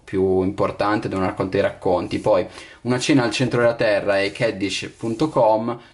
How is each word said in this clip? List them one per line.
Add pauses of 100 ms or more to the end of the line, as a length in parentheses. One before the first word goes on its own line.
più
importante
ed
è
un
racconto
di
racconti.
Poi (380)
Una
cena
al
centro
della
terra
e
Kaddish
punto
com, (160)